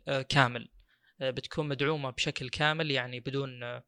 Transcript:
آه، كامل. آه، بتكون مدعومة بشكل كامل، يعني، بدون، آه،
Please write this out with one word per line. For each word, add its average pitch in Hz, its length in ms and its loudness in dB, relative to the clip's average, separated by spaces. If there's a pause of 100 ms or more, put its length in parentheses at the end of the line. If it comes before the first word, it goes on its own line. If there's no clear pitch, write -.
آه، 139 140 2
كامل. 123 460 4 (520)
آه، 131 100 0
بتكون 147 380 -4
مدعومة 139 420 0
بشكل 139 380 -2
كامل، 156 420 2
يعني، 123 300 -2
بدون، 131 420 -4
آه، 123 260 -8